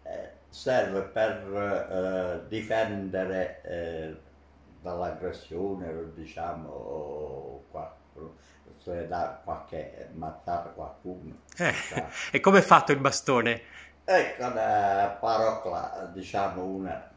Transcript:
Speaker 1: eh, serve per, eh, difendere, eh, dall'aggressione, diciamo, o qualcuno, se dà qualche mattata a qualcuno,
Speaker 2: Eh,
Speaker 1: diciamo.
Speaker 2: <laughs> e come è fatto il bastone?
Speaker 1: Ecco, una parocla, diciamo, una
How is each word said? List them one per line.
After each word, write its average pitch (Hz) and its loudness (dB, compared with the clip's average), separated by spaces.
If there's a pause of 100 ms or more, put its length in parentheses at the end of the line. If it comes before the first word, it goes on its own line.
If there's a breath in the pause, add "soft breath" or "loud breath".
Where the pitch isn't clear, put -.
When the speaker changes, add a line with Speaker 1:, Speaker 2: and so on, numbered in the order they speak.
Speaker 1:
eh, - -10 (180)
serve 98 0
per, 95 -2
eh, - -16
difendere, 98 -2
eh, 82 -6 (640)
dall'aggressione, 87 -4
diciamo, 82 -8
o 71 -8
qualcuno, 78 -14 (440 soft breath)
se 87 -6
dà 85 -4
qualche - -10
mattata 80 -6
a - -14
qualcuno, 80 -12 (220)
Speaker 2:
Eh, 175 2
Speaker 1:
diciamo. - -4 (140)
Speaker 2:
<laughs> - -8
e 143 2
come 196 10
è - 4
fatto 151 8
il 135 6
bastone? 123 4 (420 loud breath)
Speaker 1:
Ecco, 165 4
una 104 2
parocla, 107 0
diciamo, 92 -2
una 95 -6